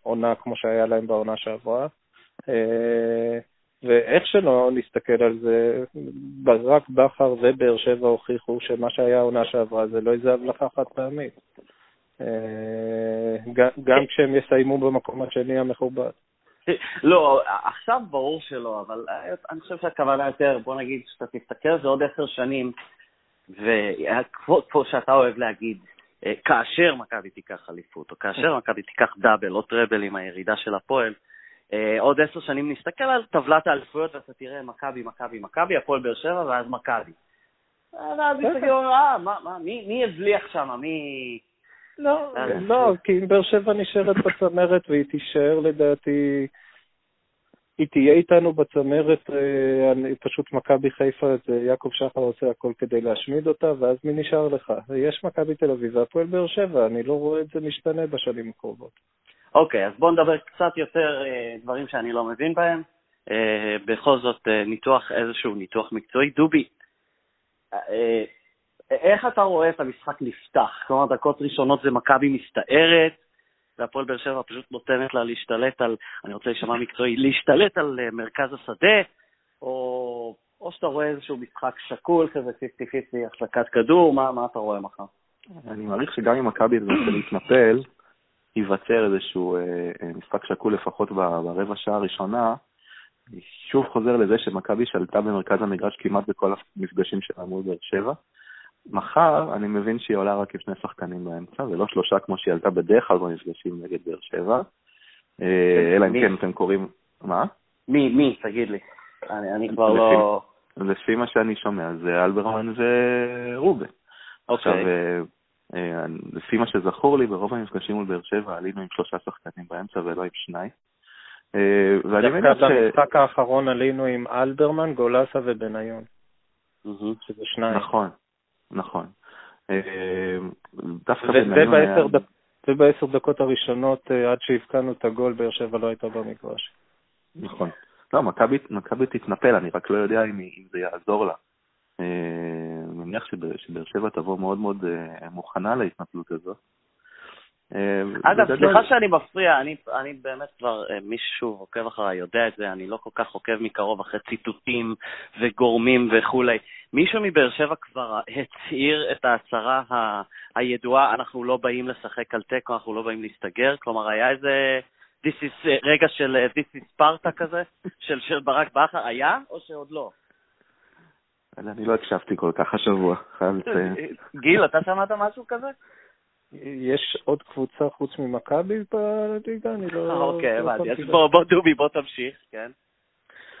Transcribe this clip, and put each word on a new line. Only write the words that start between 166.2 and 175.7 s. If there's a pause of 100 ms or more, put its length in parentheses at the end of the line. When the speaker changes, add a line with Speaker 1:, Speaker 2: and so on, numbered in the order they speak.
Speaker 2:
אה,
This
is (100)
Sparta"
כזה, (380)
של,
של
ברק
בכר,
היה (120)
או
שעוד
לא? (1500)
Speaker 3:
אני
לא
הקשבתי
כל
כך
השבוע, (220)
חייב
לציין. (240)
Speaker 2:
<laughs>
גיל,
אתה
שמעת
משהו
כזה? (960)